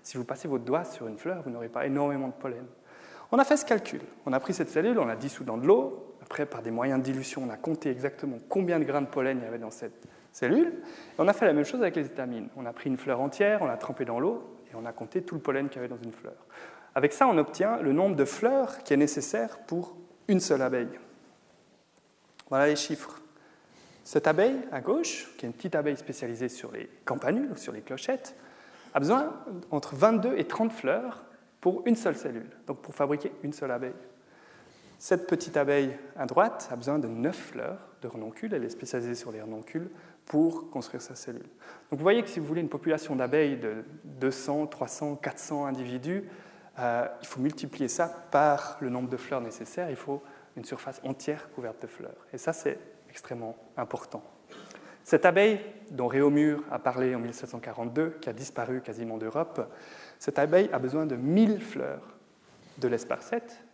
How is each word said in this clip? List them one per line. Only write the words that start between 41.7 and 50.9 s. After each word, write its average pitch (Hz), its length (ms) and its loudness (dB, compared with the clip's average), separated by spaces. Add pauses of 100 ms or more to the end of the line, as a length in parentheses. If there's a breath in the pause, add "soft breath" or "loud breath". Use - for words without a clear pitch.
Donc 143 80 -4
vous 143 40 -4
voyez 208 200 6
que - 60 -6
si - 100 -6
vous 156 80 -4
voulez 156 140 0
une 160 80 -2
population 151 480 -2
d'abeilles 135 400 4
de 110 280 -6 (200)
deux 131 260 0
cents, 147 380 -2
trois - 180 -6
cents, 147 300 -4
quatre - 240 -6
cents 143 260 -4
individus, 131 580 -4 (540 loud breath)
euh, 120 300 2 (140)
il - 40 -14
faut - 140 -8
multiplier 143 480 -2
ça 170 180 0 (240)
par 147 500 4
le 139 80 -2
nombre 127 200 -2
de 127 80 -2
fleurs 131 240 -4
nécessaires, 117 500 -6
il 131 60 -4
faut 143 260 -6 (340 loud breath)
une - 80 -12
surface - 380 -10